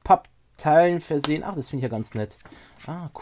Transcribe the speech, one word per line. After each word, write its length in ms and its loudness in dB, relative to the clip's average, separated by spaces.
Pappteilen 960 2
versehen. 440 -2
Ach, 120 -8
das 140 -8
finde 160 -4
ich 60 -4
ja 40 -4
ganz 180 -6
nett. 240 -6
Ah, 240 -10